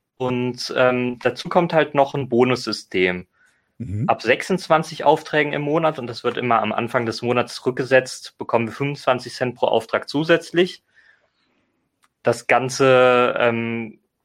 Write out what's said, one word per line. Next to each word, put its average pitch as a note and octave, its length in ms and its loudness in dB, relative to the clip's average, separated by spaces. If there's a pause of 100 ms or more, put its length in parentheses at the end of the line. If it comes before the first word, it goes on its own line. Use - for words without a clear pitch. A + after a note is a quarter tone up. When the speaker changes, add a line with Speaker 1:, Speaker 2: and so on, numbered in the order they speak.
(180)
Speaker 1:
Und, B2 580 -4
ähm, B2 460 0
dazu - 280 -4
kommt E3+ 220 2
halt D3+ 220 2
noch C#3 220 2
ein C3+ 140 -6
Bonussystem. G#2 1000 0 (500)
Speaker 2:
Mhm. A2 320 -4
Speaker 1:
Ab - 140 0
sechsundzwanzig E3 800 0
Aufträgen D3+ 480 2
im D3 80 -2
Monat, D#3 380 0
und A#2+ 80 -8
das A#2 160 -10
wird B2 140 -2
immer A#2 240 2
am G#2+ 120 0
Anfang A#2 320 -2
des - 160 -6
Monats A#2+ 340 -2
zurückgesetzt, C3 840 -2
bekommen A#2 260 0
wir G#2 80 -8
fünfundzwanzig C#3 600 -4
Cent B2 200 -4
pro A2+ 120 0
Auftrag A2 420 -2
zusätzlich. E3 760 0 (1400)
Das - 240 0
Ganze, B2+ 920 4
ähm, A#2 640 -2 (260)